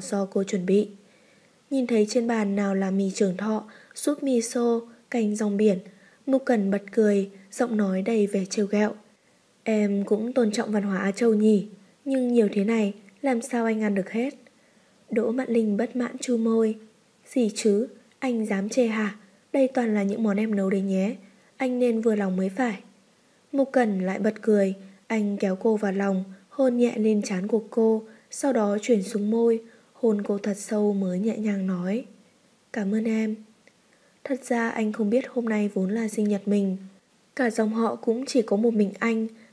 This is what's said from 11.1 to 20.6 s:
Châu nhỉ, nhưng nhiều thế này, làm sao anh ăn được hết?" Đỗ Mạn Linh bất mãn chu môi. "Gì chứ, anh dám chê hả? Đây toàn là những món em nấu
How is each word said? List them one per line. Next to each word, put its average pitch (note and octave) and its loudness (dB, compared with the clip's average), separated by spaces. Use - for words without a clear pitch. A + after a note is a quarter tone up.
Châu A#3 2
nhỉ, G#3 4
nhưng C4 0
nhiều A#3 4
thế G3+ 0
này, G#3+ 0
làm B3+ 0
sao A#3 -2
anh A3 0
ăn G#3 0
được F#3+ -2
hết?" B3 -4
Đỗ A3+ 0
Mạn B3+ -4
Linh A3 2
bất A#3+ -4
mãn B3 -4
chu B3 -2
môi. A3+ 2
"Gì A3+ 0
chứ, G#3 2
anh A#3 -2
dám G3+ -2
chê A#3+ 2
hả? G#3+ -2
Đây C4+ 4
toàn A#3+ 0
là G3+ 2
những G#3 -2
món G3+ 2
em A3 0
nấu G3 0